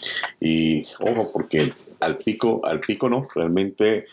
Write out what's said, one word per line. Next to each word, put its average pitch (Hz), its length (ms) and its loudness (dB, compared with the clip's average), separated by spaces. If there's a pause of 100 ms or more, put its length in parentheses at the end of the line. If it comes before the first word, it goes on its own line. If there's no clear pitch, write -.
(380)
Y 80 440 2 (180)
ojo, 113 320 0
porque - 400 0 (260)
al 80 200 -2
pico, 113 440 0
al 80 180 -2
pico 110 280 -2
no, 131 260 0
realmente, 98 800 2